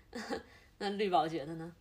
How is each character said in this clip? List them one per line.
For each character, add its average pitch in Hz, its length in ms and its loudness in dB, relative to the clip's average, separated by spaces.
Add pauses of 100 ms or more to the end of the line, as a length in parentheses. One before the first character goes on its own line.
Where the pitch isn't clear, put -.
<laughs> - 680 -8
那 202 140 -2
绿 202 180 2
宝 165 180 6
觉 160 180 -4
得 165 100 -6
呢？ 165 260 -8